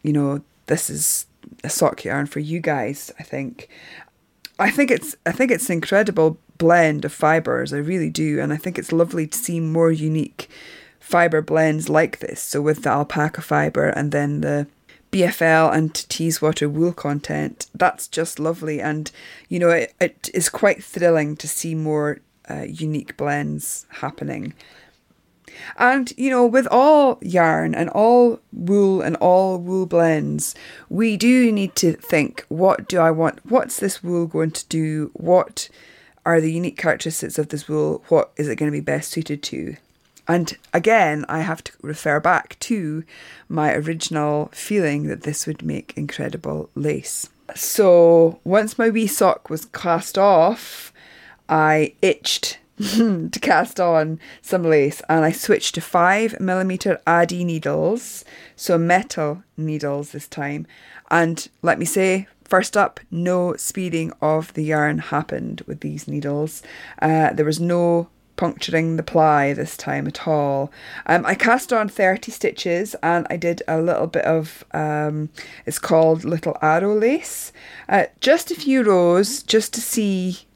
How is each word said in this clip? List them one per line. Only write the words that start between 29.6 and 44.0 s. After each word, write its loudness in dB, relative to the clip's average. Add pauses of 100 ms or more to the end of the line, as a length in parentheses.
blends, 0 (340)
we 0
do 6
need -2
to 2
think, -2
what 2
do 0
I 4
want? 0
What's 0
this -4
wool -2
going -2
to -12
do? -4
What 0 (560)
are 4
the -2
unique -4
characteristics -4
of -4
this -10
wool? -2
What 4
is -4
it -4
gonna -2
be -4
best -4
suited -8
to? -10 (520)
And -2 (160)
again, 2
I -4
have -6
to -16
refer -2
back 0
to -4 (460)
my 0
original -2